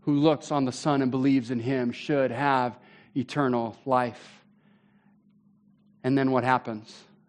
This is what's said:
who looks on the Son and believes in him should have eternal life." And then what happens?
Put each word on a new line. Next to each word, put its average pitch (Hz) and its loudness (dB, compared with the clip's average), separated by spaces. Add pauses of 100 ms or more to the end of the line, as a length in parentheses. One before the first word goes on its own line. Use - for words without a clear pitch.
who 151 0
looks 147 2
on 143 2
the 127 -2
Son 143 0
and 131 2
believes 131 2
in 127 -2
him 123 -2
should 135 -2
have 127 0 (380)
eternal 123 -2 (120)
life." 123 -2 (1600)
And 131 2
then 131 2
what 123 2
happens? 120 -2 (260)